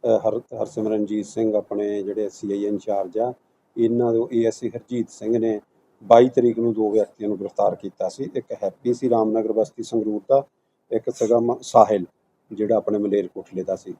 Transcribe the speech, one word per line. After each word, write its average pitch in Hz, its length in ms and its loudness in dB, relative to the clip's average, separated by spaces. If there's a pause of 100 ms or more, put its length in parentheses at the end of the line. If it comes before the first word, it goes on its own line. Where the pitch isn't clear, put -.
ਅ, 113 140 2 (100)
ਹਰ-, 107 100 -2
ਹਰਸਿਮਰਨਜੀਤ 107 880 -4
ਸਿੰਘ 110 300 -2
ਆਪਣੇ 104 460 -4
ਜਿਹੜੇ 101 260 -6
ਸੀ 101 240 -8
ਆਈ 101 140 -4
ਇੰਚਾਰਜ 101 520 -4
ਆ, 120 140 -2 (440)
ਇਹਨਾਂ 117 360 2
ਦੇ 113 60 2 (140)
ਏ 117 120 2
ਐਸ 113 200 -2
ਏ 117 40 -4
ਹਰਜੀਤ 117 420 -6
ਸਿੰਘ 113 280 -2
ਨੇ 110 220 -2 (420)
ਬਾਈ 117 260 8
ਤਰੀਕ 120 300 2
ਨੂੰ 117 160 0
ਦੋ 107 160 0
ਵਿਅਕਤੀਆਂ 104 380 -2
ਨੂੰ 101 100 -4
ਗ੍ਰਿਫਤਾਰ 98 360 0
ਕੀਤਾ 95 340 -8
ਸੀ। 135 260 -10
ਇੱਕ 120 120 -6 (160)
ਹੈਪੀ 120 320 -2
ਸੀ 123 160 -2
ਰਾਮਨਗਰ 110 420 0
ਬਸਤੀ 110 300 -2
ਸੰਗਰੂਰ 107 460 -2
ਦਾ, 139 180 4 (440)
ਇੱਕ 117 200 -4
ਸੀਗਾ 120 300 2
ਮ-, 117 220 -2
ਸਾਹਿਲ 104 420 4 (480)
ਜਿਹੜਾ 107 240 0
ਆਪਣੇ 104 220 0
ਮਲੇਰਕੋਟਲੇ 98 640 -2
ਦਾ 92 140 -4
ਸੀ। 90 240 -16